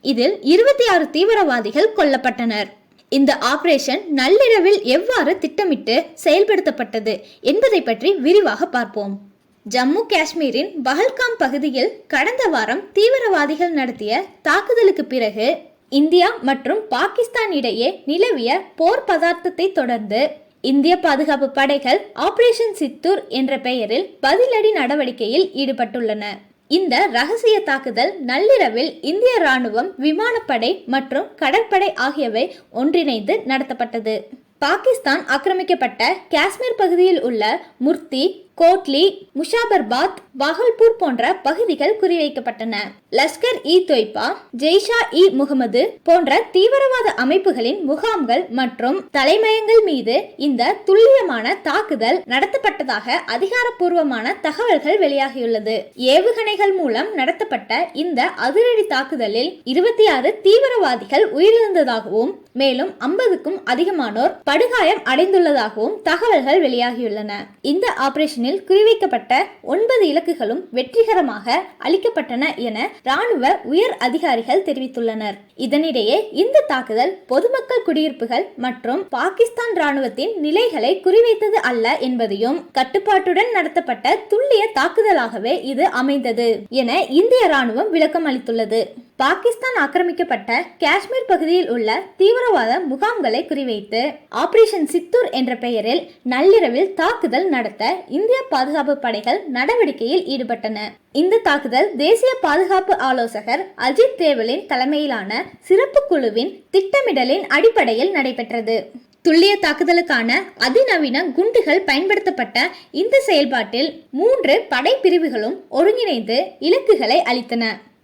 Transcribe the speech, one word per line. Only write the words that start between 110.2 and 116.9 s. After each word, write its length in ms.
அதிநவீன 640
குண்டுகள் 520
பயன்படுத்தப்பட்ட 800
இந்த 300
செயல்பாட்டில் 720
மூன்று 600
படைப்பிரிவுகளும் 840
ஒருங்கிணைந்து 680
இலக்குகளை 600